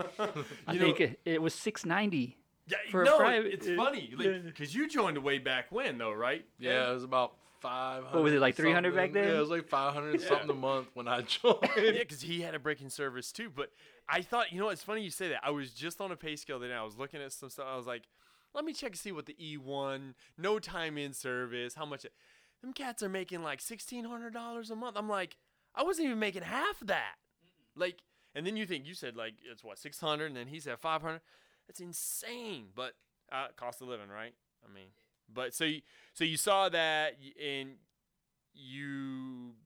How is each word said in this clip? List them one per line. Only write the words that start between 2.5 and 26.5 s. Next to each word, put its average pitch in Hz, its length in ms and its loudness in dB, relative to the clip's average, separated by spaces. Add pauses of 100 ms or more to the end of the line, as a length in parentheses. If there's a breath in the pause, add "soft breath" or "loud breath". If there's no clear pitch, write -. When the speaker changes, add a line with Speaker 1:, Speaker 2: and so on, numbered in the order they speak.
Speaker 1:
Yeah, 190 100 -2 (140)
Speaker 2:
for 185 120 6
a - 40 10
Speaker 1:
no, 302 120 12
Speaker 2:
private, 226 360 6
Speaker 1:
it's - 140 -4
Speaker 2:
uh, 175 80 2
Speaker 1:
funny, 214 380 0
like, 180 120 2
Speaker 2:
yeah. 180 280 0
Speaker 1:
'cause 147 200 -6
you 302 140 0
joined 202 300 2
way 139 200 2
back 127 340 0
when, 196 260 0
though, 113 140 0
right? 123 340 0 (120)
Speaker 3:
Yeah, 123 140 0
Speaker 1:
Ed? 127 180 4
Speaker 3:
it 127 40 0
was 127 100 -4
about 127 320 2 (240)
five 131 440 -4
hundred 131 120 -4
Speaker 2:
What 160 80 6
was 151 100 8
it, 139 60 8
like, 127 140 8
three 160 180 6
hundred 175 220 6
back 185 140 4
Speaker 3:
something. 202 140 4
Speaker 2:
then? 196 100 6
Speaker 3:
Yeah, 160 60 6
it - 20 6
was, 151 100 2
like, 165 180 0
five 139 260 2
hundred 151 260 0
Speaker 1:
Yeah. - 80 -2
Speaker 3:
something - 220 4
a 143 40 2
month 131 400 0
when 123 140 -6
I 123 140 2
<laughs> - 0 -
joined. - 360 6 (180)
Speaker 1:
Yeah, 220 280 6
'cause - 180 -10
he 170 200 -2
had 165 120 -4
a 151 40 -4
break 143 240 -2
in 135 80 -10
service, 127 420 -4
too. 226 180 -8
But - 220 -6 (360 soft breath)
I 165 140 2
thought, 220 300 0
you 175 80 -2
know, 214 80 2
it's 180 160 -4
funny 214 180 -4
you 180 80 -6
say 185 200 -4
that. 127 140 -2
I 143 60 0
was 143 220 -4
just 165 280 -8
on 190 120 -4
a 160 40 -10
pay 156 200 -8
scale 139 240 -6
today. 123 140 -6
I 117 100 -4
was 107 140 -10
looking 139 240 -8
at 135 100 -10
some - 180 -12
stuff. 135 160 -10
I 131 100 -6
was 123 100 -8
like, 120 180 -6 (500 soft breath)
"Let 302 120 -4
me 320 80 -4
check 254 160 -8
and 175 80 -14
see 202 140 -8
what 151 140 -8
the 147 180 -16
E 151 120 -8
one, 135 580 -4 (220 soft breath)
no 202 220 2
time 165 400 -4
in 143 160 -4
service, 123 600 -4
how 156 120 -6
much 139 180 -8
it," - 80 -14 (500 soft breath)
them 254 100 -12
cats 247 300 -6
are 202 60 0
making, 185 340 -4
like, 143 180 -4
sixteen 233 440 -10
hundred 233 300 -10
dollars 233 360 -8
a 220 60 -8
month. 220 200 -6
I'm 214 120 -2
like, 190 280 0 (380)
"I 254 100 2
wasn't 330 220 2
even 233 140 2
making 196 220 0
half 262 380 0